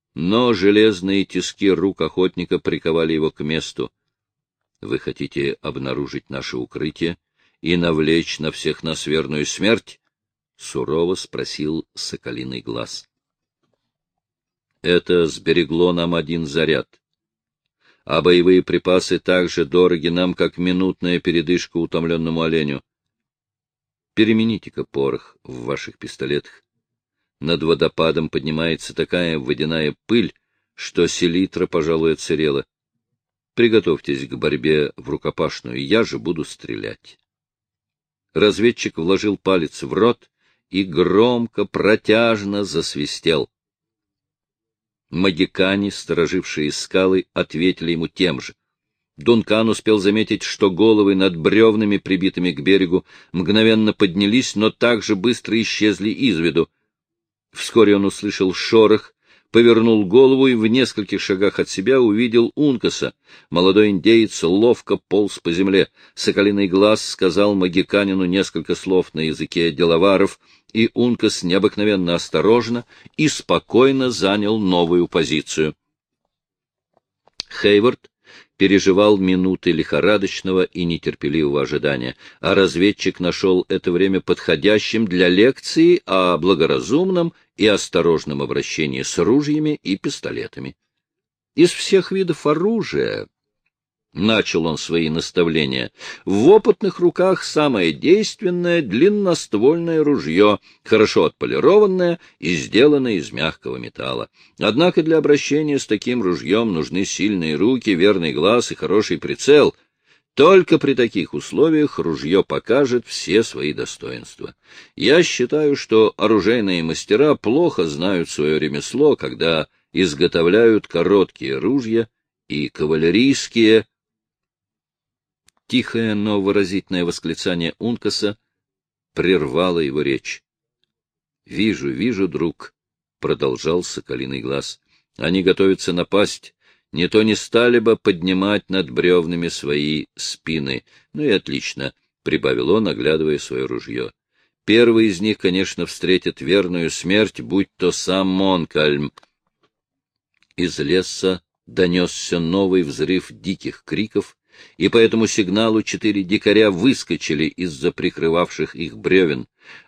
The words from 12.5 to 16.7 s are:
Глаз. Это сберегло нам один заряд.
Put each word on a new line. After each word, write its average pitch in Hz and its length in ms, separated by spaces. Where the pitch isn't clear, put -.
Глаз. 58 480
Это 87 440
сберегло 82 680
нам 87 240
один 82 300
заряд. 76 540